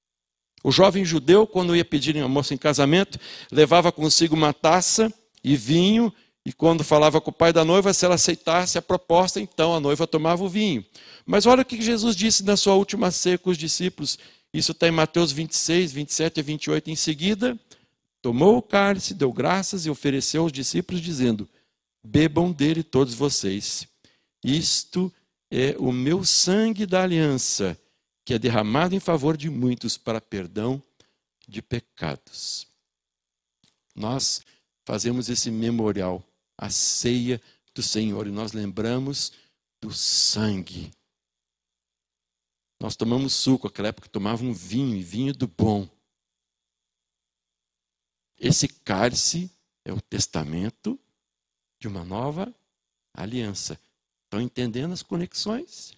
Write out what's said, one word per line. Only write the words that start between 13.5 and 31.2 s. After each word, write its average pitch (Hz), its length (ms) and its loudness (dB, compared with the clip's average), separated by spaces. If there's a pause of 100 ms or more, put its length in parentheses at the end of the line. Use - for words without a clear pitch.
os 175 60 -2
discípulos. 156 600 -4 (360)
Isso 156 200 -2
tá 165 140 2
em 165 40 2
Mateus 160 420 2
vinte 156 180 -6
e - 60 -2
seis, 170 340 0
vinte 139 180 -6
e - 40 -6
sete 160 260 -2
a 147 40 -2
vinte 151 220 -6
e 156 60 -2
oito. 156 180 -2
Em 156 60 -6
seguida, 196 640 -2 (640)
tomou 143 360 6
o 247 40 0
cálice, 202 520 0
deu 139 200 0
graças 180 520 -2
e 156 40 -2
ofereceu 143 540 -2
aos 165 80 0
discípulos, 165 500 -4
dizendo: 127 460 0 (540)
"Bebam 156 520 2
dele 156 280 0
todos 131 320 0
vocês. 104 720 -4 (560)
Isto 165 720 -2 (380)
é 135 260 0
o 131 140 0
meu 143 320 0
sangue 214 640 2
da 185 180 0
aliança, 143 720 0 (460)
que - 100 -4
é 113 60 0
derramado 117 560 0
em 190 40 -2
favor 160 360 0
de 151 140 -8
muitos 123 480 -4
para 113 240 -6
perdão 104 600 -6 (640)